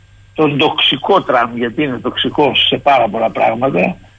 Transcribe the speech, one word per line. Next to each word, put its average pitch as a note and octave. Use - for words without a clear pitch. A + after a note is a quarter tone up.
τον C#3+
τοξικό D3+
Τραμπ, A#2+
γιατί A#2+
είναι B2+
τοξικός -
σε C#3
πάρα B2+
πολλά A2
πράγματα, B2+